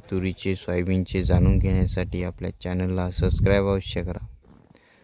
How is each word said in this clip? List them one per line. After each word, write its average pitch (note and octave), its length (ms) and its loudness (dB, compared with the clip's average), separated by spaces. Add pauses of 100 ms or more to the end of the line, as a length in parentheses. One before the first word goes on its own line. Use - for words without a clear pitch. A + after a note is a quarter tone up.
(120)
तुरीचे, F#2+ 440 -2
सोयाबीनचे F#2 680 -2
जाणून F#2 340 4
घेण्यासाठी F#2 680 0
आपल्या F2+ 280 -6 (100)
चॅनलला F#2 500 -2
सबस्क्राईब G2 540 2
अवश्य G2 380 -2
करा. F2 220 -8 (800)